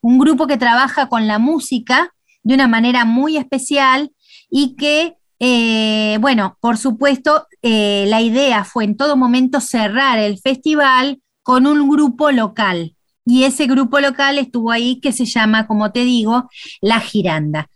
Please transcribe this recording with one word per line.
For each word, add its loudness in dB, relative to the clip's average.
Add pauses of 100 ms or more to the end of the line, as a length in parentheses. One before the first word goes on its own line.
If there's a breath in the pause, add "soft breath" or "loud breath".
un 4
grupo 2
que 0
trabaja 0
con 0
la 0
música -2 (300)
de 0
una 4
manera 2
muy 0
especial -2 (360 soft breath)
y -2
que, -2 (240)
eh, 0
bueno, -2
por 0
supuesto, 0 (160)
eh, 0
la 0
idea 0
fue -6
en -2
todo 0
momento 0
cerrar -2
el -2
festival 0 (220)
con 2
un 2
grupo 2
local. -2 (300)
Y 4
ese 0
grupo 2
local 0
estuvo -4
ahí -2
que -2
se -2
llama, 0
como -2
te -2
digo, 0 (320 loud breath)
La 0
Giranda. -4